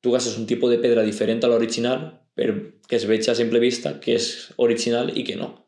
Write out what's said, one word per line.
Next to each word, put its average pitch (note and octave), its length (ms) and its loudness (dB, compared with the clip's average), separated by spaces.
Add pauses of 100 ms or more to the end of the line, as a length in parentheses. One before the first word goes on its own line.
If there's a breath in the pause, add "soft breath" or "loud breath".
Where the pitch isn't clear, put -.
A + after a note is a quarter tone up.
tu B2 80 2
agafes A#2+ 300 0
un A2+ 100 -6
tipus A#2+ 220 2
de A#2 100 2
pedra A#2 240 4
diferent A2 400 0
a A#2+ 60 4
l'original A#2 560 0 (280)
perquè - 640 -4
es G#2+ 100 -2
veig A2 220 2
a A#2 80 0
simple A#2 240 2
vista - 400 0
que A#2 160 0
és - 80 -2 (360)
original A#2 520 0
i - 140 -2
que - 100 -8
no. - 140 -8 (160)